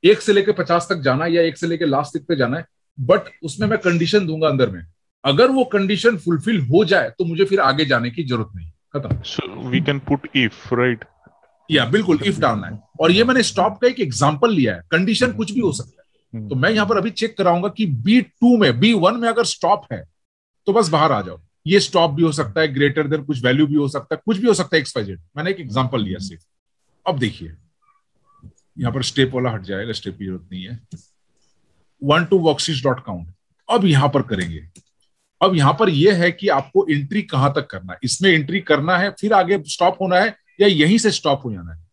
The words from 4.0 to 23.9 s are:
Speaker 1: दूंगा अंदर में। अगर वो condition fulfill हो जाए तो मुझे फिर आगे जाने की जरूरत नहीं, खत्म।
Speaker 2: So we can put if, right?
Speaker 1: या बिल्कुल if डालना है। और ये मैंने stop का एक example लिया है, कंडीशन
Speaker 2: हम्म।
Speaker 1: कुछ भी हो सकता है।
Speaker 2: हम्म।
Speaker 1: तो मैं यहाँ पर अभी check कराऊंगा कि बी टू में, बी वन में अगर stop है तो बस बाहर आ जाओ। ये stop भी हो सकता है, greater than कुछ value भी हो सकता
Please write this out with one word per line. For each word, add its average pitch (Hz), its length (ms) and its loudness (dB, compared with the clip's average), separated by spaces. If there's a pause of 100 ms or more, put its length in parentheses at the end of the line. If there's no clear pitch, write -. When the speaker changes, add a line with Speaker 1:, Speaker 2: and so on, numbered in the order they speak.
Speaker 1:
दूंगा 156 200 -2
अंदर 131 220 2
में। 87 160 -12 (380)
अगर 170 280 4
वो 262 140 2
condition 202 520 0
fulfill 170 500 0
हो 170 180 4
जाए 160 240 2
तो - 160 -6
मुझे 170 200 0
फिर 196 140 0
आगे 147 260 2
जाने 120 260 0
की 160 120 -8
जरूरत 120 320 -4
नहीं, 82 160 -14 (220)
खत्म। 135 300 -4
Speaker 2:
So - 200 -10 (280)
we 151 100 -4
can 143 260 -4
put 143 180 -2 (120)
if, 120 160 0 (200)
right? 123 320 -2 (640)
Speaker 1:
या 143 160 2
बिल्कुल 180 340 0
if 185 200 -2
डालना 107 280 -2
है। 104 120 -14 (200)
और 160 120 2
ये 208 120 4
मैंने 254 200 2
stop 196 380 -2
का 247 60 2
एक 254 120 -2
example 143 520 0
लिया 123 240 0
है, 85 60 -16 (100)
कंडीशन 190 340 0
Speaker 2:
हम्म। 101 120 -4
Speaker 1:
कुछ 214 140 -6
भी 254 80 -4
हो 190 120 0
सकता - 300 -12
है। - 380 -18
Speaker 2:
हम्म। 107 100 -12
Speaker 1:
तो 139 60 -6
मैं 143 140 0
यहाँ 214 180 0
पर 220 100 2
अभी 196 140 -2
check 220 260 -6
कराऊंगा 180 320 2
कि 214 160 -2
बी 156 360 2
टू 240 360 2
में, 123 220 0
बी 226 140 4
वन 202 260 2
में 233 100 0
अगर 226 140 0
stop 208 480 -2
है 90 120 -10 (640)
तो 196 60 0
बस 208 160 2
बाहर 151 220 2
आ 107 100 0
जाओ। 90 200 -14 (260)
ये 190 120 4
stop 165 320 2
भी 151 120 0
हो 160 80 2
सकता 143 300 -2
है, 151 140 0
greater 143 360 0
than 151 140 -4
कुछ 139 180 -6
value 135 240 4
भी 143 80 -2
हो 143 120 2
सकता 139 280 -6